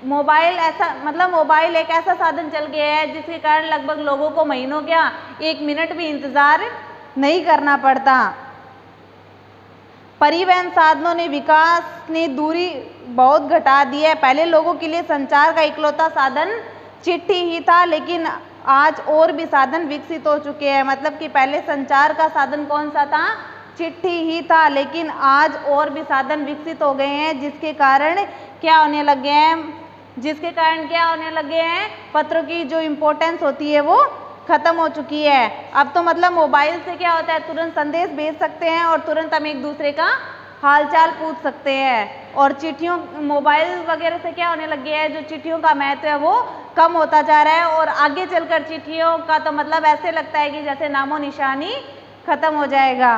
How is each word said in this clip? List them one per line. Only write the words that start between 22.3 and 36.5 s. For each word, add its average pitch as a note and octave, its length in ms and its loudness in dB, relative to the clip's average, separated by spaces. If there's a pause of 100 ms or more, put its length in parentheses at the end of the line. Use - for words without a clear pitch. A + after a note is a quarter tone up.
कौन D4 240 -2
सा D4 160 0
था, D#4+ 220 0 (500)
चिट्ठी E4+ 300 -6
ही E4 340 -2
था, D#4+ 260 4
लेकिन C#4+ 420 -2
आज C#4 460 2 (100)
और C#4+ 240 2
भी D#4 140 -8
साधन C#4+ 400 -2
विकसित D4+ 380 -8
हो C#4+ 120 2
गए C4+ 120 -2
हैं, C#4+ 340 -4
जिसके D4 340 -6
कारण D4+ 480 0 (380)
क्या D#4+ 160 4
होने D4 260 4
लगे C#4+ 280 0
हैं, D#4 540 0 (340)
जिसके D4+ 320 -6
कारण D#4+ 380 0
क्या E4+ 160 0
होने D#4+ 280 -2
लगे D#4+ 300 -2
हैं, F4 260 -4 (260)
पत्रों D#4 300 0
की E4 200 -6
जो D#4+ 180 -2
importance D#4 600 0
होती D4 300 -2
है D4 100 4
वो E4 140 4 (520)
ख़त्म D#4 280 2
हो E4 140 0
चुकी D4+ 320 -6
है। C4 520 2
अब C#4 200 2
तो F4 80 2
मतलब E4+ 300 2
mobile D4+ 480 2